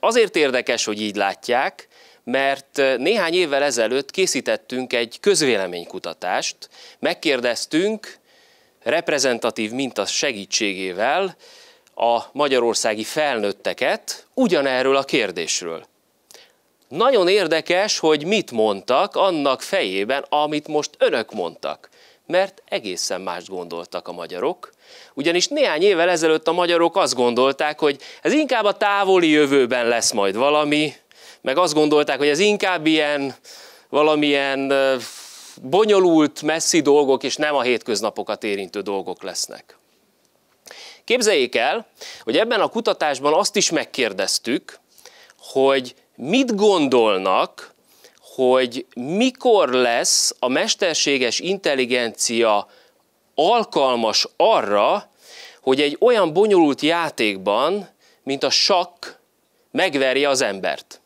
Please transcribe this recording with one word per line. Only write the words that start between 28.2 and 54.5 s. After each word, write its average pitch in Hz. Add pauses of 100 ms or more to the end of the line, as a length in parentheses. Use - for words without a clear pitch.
ez 170
inkább 262
a 202
távoli 196
jövőben 135
lesz 117
majd 98
valami, 147 (480)
meg 135
azt 175
gondolták, 147
hogy 143
ez 147
inkább 190
ilyen, 147 (540)
valamilyen, 143
ö, 135 (680)
bonyolult, 175
messzi 160
dolgok, 143
és 127
nem 151
a 135
hétköznapokat 110
érintő 101
dolgok 95
lesznek. - (1300)
Képzeljék 202
el, 151 (340)
hogy 120
ebben 226
a 156
kutatásban 151
azt 196
is 196
megkérdeztük, 113 (600)
hogy 135 (200)
mit 226
gondolnak, 123 (640)
hogy 127
mikor 196
lesz 123
a 127
mesterséges 143
intelligencia 120 (680)
alkalmas 135
arra, 147 (520)